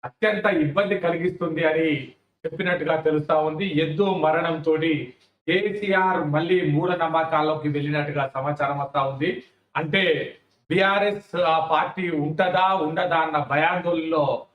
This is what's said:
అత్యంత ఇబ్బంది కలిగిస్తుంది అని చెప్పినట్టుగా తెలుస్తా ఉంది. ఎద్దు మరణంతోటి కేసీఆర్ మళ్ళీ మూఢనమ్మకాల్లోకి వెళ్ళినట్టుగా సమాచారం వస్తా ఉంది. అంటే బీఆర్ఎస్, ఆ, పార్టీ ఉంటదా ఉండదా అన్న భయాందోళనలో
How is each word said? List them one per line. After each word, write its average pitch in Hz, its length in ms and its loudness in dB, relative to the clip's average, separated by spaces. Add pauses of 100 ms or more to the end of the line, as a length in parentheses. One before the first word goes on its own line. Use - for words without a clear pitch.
అత్యంత 208 400 -2
ఇబ్బంది 185 540 2
కలిగిస్తుంది 170 640 -2
అని 156 440 0 (380)
చెప్పినట్టుగా 160 540 -2
తెలుస్తా 156 360 2
ఉంది. 156 300 0
ఎద్దు 160 480 0
మరణంతోటి 156 1000 0 (340)
కేసీఆర్ 190 800 0
మళ్ళీ 165 420 2
మూఢనమ్మకాల్లోకి 160 1000 0
వెళ్ళినట్టుగా 143 640 -2
సమాచారం 139 440 -2
వస్తా 139 240 -2
ఉంది. 135 420 -4 (320)
అంటే 165 640 0 (320)
బీఆర్ఎస్, 202 680 0
ఆ, 160 300 2
పార్టీ 175 440 0
ఉంటదా 180 640 2
ఉండదా 160 420 0
అన్న 160 220 0
భయాందోళనలో 160 1160 0